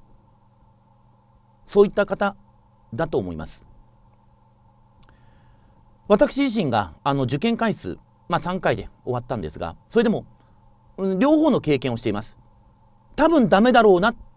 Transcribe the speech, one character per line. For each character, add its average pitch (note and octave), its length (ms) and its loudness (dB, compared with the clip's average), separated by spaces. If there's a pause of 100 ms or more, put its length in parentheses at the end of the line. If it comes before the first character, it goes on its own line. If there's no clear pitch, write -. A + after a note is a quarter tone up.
(1700)
そ G3+ 160 4
う - 40 8
い - 20 -4
っ - 40 -8
た G3+ 140 -2
方 G3 300 -4 (580)
だ D#3 140 -6
と D3+ 100 -4
思 F#2 140 -6
い D#2+ 40 -10
ま D#2 120 -10
す。 - 180 -20 (2500)
私 C4+ 380 2
自 A3 200 -2
身 C3 60 -2
が、 G2+ 320 -2
あ C#3 100 0
の、 C#3 120 -2
受 C3+ 140 -4
験 A#3 180 -2
回 A3 180 -2
数、 - 240 -12 (300)
ま E3+ 100 -2
あ、 - 20 -2
三 F3+ 200 -6
回 D3+ 160 -2
で F#2+ 120 -12 (140)
終 B2+ 120 -6
わ B2 60 -6
っ A#2+ 40 -18
た C3 120 -8
ん G#2 40 -8
で D#2 100 -8
す - 80 -18
が、 E2 160 -10 (140)
そ A3 100 0
れ A#3 60 2
で A#3+ 40 0
も、 D3 160 -4 (720)
う F#3+ 200 -4
ん、 - 20 -4
両 C#4+ 200 4
方 D#4 120 2
の F3 100 0
経 C#3+ 200 0
験 B2+ 120 -4
を A2+ 40 -6
し - 60 -12
て A2+ 60 -4
い G2+ 40 -2
ま G2+ 100 -6
す。 - 160 -20 (800)
多 D#4 120 2
分 C#4 200 4
ダ F#3+ 120 4
メ A#3+ 120 4
だ A#3 100 6
ろ G3 140 6
う F3 40 2
な A3+ 120 0
っ - 20 -12 (220)